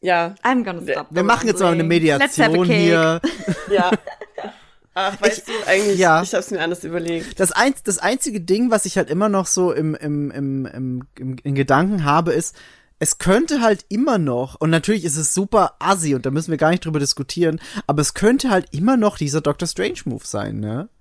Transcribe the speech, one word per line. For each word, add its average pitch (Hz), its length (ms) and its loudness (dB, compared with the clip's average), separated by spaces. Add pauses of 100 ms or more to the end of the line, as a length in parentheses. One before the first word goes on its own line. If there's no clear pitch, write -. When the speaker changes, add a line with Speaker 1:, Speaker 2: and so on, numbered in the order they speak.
Speaker 1:
Ja. 175 340 0 (100)
Speaker 2:
I'm 247 200 2
gonna 175 220 -8
Speaker 1:
Wir 147 100 -2
Speaker 2:
stop 151 120 -8
the 156 80 -16
Speaker 3:
Wir 185 60 2
machen 233 240 2
jetzt 190 160 0
mal 170 100 4
eine 165 100 0
Speaker 2:
rumbling. 160 360 2
Let's 269 200 0
have 220 120 4
a 170 100 4
Speaker 3:
Mediation 180 80 2
Speaker 2:
cake." 170 140 4
Speaker 3:
hier. 165 380 4 (540)
Speaker 1:
Ja. 180 160 4 (540)
<laughs> - 500 -20
Ach, 190 240 -4
weißt 214 200 0
Speaker 3:
Ich, - 60 -14
Speaker 1:
du, 233 80 -10 (140)
eigentlich, 196 320 2
Speaker 3:
ja. 165 240 6
Speaker 1:
ich - 120 -6
hab's 185 160 -2
mir 185 100 -4
anders 170 240 -4
überlegt. 165 560 -6
Speaker 3:
Das 185 120 2
einz-, 262 300 0
das 196 140 -4
einzige 220 460 -2
Ding, 208 280 0
was 220 140 2
ich 196 140 -2
halt 180 100 0
immer 202 220 0
noch 196 160 0
so 180 260 0
im, 156 220 -2
im, 147 360 -4
im, 135 360 -6
im, 127 360 -8 (160)
im, 131 240 -8
in 143 120 -2
Gedanken 151 500 2
habe, 156 300 2
ist, 165 200 -2 (440)
es - 180 -2
könnte 254 460 2
halt 214 260 2
immer 240 300 0
noch, 131 420 -2
und 156 80 2
natürlich 165 380 2
ist 147 100 -2
es 156 160 -2
super 196 460 2
assi 165 360 0
und 127 120 -2
da 135 40 0
müssen 147 200 -2
wir 156 80 -2
gar 156 120 4
nicht 175 140 0
drüber 156 160 -2
diskutieren, 156 580 -2 (280)
aber 151 160 2
es 143 100 0
könnte 254 380 2
halt 185 220 2
immer 220 260 2
noch 214 180 2
dieser 147 240 -2
Doctor 147 260 -2
Strange 208 380 -4
Move 113 220 -6
sein, 104 340 -6
ne? 117 300 -6 (100)